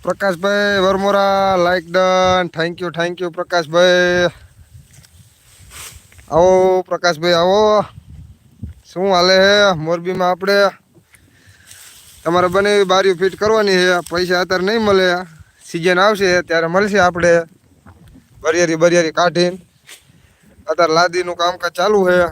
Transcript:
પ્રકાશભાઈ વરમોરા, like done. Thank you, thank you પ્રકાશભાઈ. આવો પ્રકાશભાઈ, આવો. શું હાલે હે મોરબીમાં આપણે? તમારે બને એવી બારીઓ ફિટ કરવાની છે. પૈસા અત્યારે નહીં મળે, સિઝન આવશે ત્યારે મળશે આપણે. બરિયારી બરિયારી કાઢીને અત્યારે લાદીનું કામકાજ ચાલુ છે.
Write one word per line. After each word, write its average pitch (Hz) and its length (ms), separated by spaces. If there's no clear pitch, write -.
પ્રકાશભાઈ 196 760
વરમોરા, 196 760
like 175 360
done. 185 560
Thank 170 320
you, 180 100
thank 170 300
you 180 100
પ્રકાશભાઈ. 175 960
આવો 185 520
પ્રકાશભાઈ, 175 500
આવો. 202 520
શું 190 260
હાલે 185 260
હે 202 360
મોરબીમાં 175 560
આપણે? 190 420
તમારે 180 240
બને 196 280
એવી 202 80
બારીઓ 185 320
ફિટ 180 200
કરવાની 214 360
છે. 180 280
પૈસા 175 300
અત્યારે 180 240
નહીં 226 160
મળે, 185 440
સિઝન 175 340
આવશે 185 440
ત્યારે 165 240
મળશે 196 320
આપણે. 170 460
બરિયારી 165 340
બરિયારી 170 360
કાઢીને 175 460
અત્યારે 160 260
લાદીનું 175 420
કામકાજ 175 360
ચાલુ 190 360
છે. 180 100